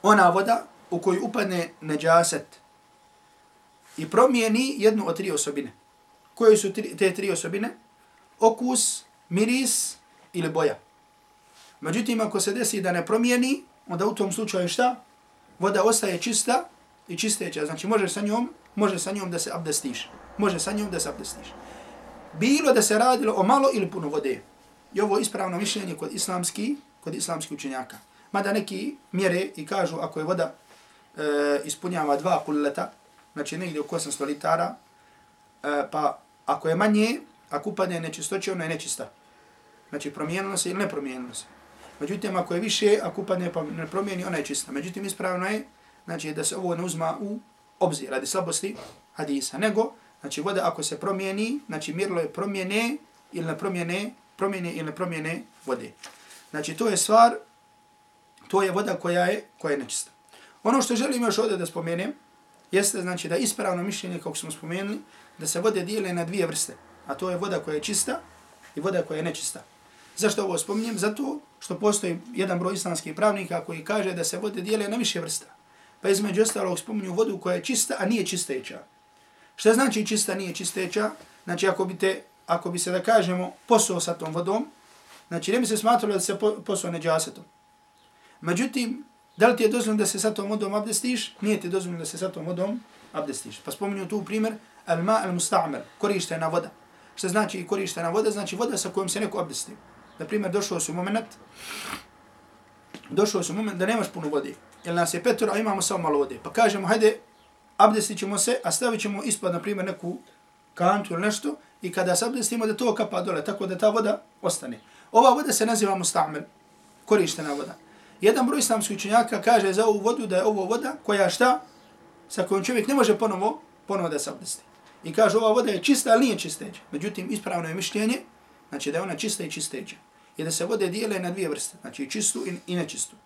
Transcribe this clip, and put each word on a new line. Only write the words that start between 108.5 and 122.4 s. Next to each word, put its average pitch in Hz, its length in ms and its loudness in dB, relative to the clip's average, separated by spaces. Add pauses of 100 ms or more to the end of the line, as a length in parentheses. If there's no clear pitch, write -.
a 160 80 0
stavit 233 280 0
ćemo 208 220 -4
ispod, 202 300 -2
na 170 100 -4
primjer, 196 240 -4
neku 180 320 -6 (560)
kantu 185 380 2
ili 170 100 -2
nešto, 208 340 -2 (260)
i 180 100 -6
kada 180 240 2
se 202 80 2
abdestimo, 240 420 -2
da 214 100 -2
to 233 180 2
kapa 196 280 -2
dole, 180 220 -2
tako 208 220 -4
da 180 120 -4
ta 214 100 6
voda 214 340 2 (200)
ostane. 127 380 -4 (320)
Ova 254 180 10
voda 285 220 2
se 226 140 2
naziva 208 280 2
musta'mal, 156 480 0 (640)
korištena 165 480 2
voda. 147 240 -6 (440)
Jedan 240 260 6
broj 277 120 2
islamskih 220 380 0
učenjaka 214 460 2
kaže 208 300 6
za 214 140 4
ovu 208 140 4
vodu 226 260 0
da 185 100 0
je 185 80 4
ovo 208 200 2
voda 240 380 -2
koja, 196 280 2
šta? 247 320 2 (640)
Sa - 140 -4